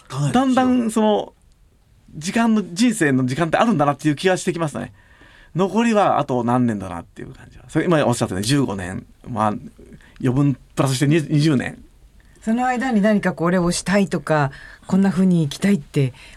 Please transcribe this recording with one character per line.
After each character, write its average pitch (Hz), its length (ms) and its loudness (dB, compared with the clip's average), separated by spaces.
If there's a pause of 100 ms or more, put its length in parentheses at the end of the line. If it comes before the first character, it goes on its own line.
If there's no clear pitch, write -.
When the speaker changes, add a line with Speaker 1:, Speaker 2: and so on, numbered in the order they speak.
Speaker 1:
考 127 80 -10
え - 20 -4
な - 0 -
い - 60 -2
で 135 60 -2
す - 40 2
よ。 254 60 2
Speaker 2:
だ 277 40 2
ん 262 80 2
だ 254 120 2
ん 247 260 0
そ 220 100 0
の、 214 320 0 (800)
時 160 200 -8
間 233 220 2
の、 208 80 0 (100)
人 220 200 0
生 147 200 2
の 131 120 2
時 127 120 -4
間 165 100 0
っ - 20 -4
て 156 80 0
あ - 60 4
る 226 100 2
ん 160 40 0
だ 143 80 2
な 143 80 2
っ - 20 -14
て 151 140 -2
い - 20 2
う 143 40 0
気 185 120 -2
が 185 80 2
し - 80 -6
て 185 80 -2
き 165 80 -4
ま 165 80 -4
す 131 120 -8
ね。 95 120 -12 (640)
残 190 280 0
り 233 100 2
は 156 260 2
あ 135 60 0
と 123 180 -2
何 123 220 2
年 110 140 -2
だ 95 100 -10
な 85 120 -10
っ - 40 -12
て - 160 -20
い - 40 -14
う 131 80 -18
感 - 160 -20
じ - 80 -20
は。 - 120 -20
そ 156 100 -2
れ 160 60 0
今 156 200 2
お 120 60 2
っ - 40 2
し - 60 -4
ゃ 120 40 -2
っ - 20 0
た 104 80 0
ね、 95 60 2
十 135 220 2
五 101 120 -2
年。 92 300 -8 (240)
ま 107 180 0
あ、 104 60 0 (680)
余 127 140 0
分 139 240 2 (180)
プ 147 80 2
ラ 135 60 2
ス 135 60 -2
し 123 40 -2
て 147 80 0
二 151 320 2
十 151 160 2
年。 92 260 -6 (600)
Speaker 3:
そ 220 120 -2
の 247 120 -2
間 254 280 -2
に 208 80 2
何 208 180 4
か 180 140 -2
こ 165 160 -2
れ 185 80 2
を 175 140 0
し - 120 -6
た 190 140 0
い 196 100 2
と 170 140 -4
か、 147 300 0 (340)
こ - 100 -2
ん 190 60 4
な 196 100 2
風 190 140 2
に 175 240 4
生 - 80 -12
き - 20 -16
た 196 100 0
い 202 60 4
っ 147 40 0
て 139 340 -2 (240)